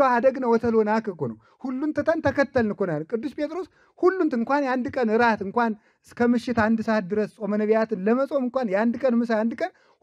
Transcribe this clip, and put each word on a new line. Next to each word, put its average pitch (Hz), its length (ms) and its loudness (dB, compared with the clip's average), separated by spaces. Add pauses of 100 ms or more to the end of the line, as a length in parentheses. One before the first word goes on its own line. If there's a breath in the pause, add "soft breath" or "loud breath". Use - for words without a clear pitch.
አደግነ 254 420 2
ወተሎናክ 226 600 2
እኮ 165 180 -8
ነው። 113 120 -6 (220 soft breath)
ሁሉን 269 320 -4
ትተን 311 300 -2
ተከተልን 269 480 0
እኮ 202 140 -4
ነው 175 100 -2
ያለ 151 140 -4
ቅዱስ 240 260 -6
ጴጥሮስ። 311 340 -6 (320 soft breath)
ሁሉን 370 280 2
ት-፣ 262 80 -2
እንኳን 269 280 0
የአንድ 254 260 -2
ቀን 254 200 0
እራት 226 320 4
እንኳን 220 300 2 (280 soft breath)
እስከ - 280 -2
ምሽት 240 320 0
አንድ 220 220 2
ሰዓት 214 240 -2
ድረስ 208 300 -2
ጾመ 208 220 -6
ነቢያትን 220 440 0
ለመጾም 262 420 0
እንኳን 247 260 -4
የአንድ 226 280 0
ቀን 254 180 0
ምሳ፣ 233 200 0
አንድ 226 200 -2
ቀን 359 160 -6 (320 soft breath)